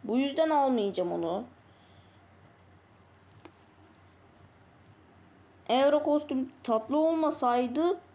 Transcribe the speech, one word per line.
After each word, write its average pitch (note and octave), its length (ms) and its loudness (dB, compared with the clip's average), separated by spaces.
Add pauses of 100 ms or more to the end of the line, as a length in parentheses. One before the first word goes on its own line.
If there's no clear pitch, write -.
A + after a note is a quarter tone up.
Bu G#3+ 140 -2
yüzden C#4+ 320 0
almayacağım G#3+ 600 0
onu. E3+ 320 -4 (4000)
Eğer C4+ 240 4
o D4 100 2
kostüm D4 500 -2 (100)
tatlı A3+ 340 -2
olmasaydı D#4 1040 0 (140)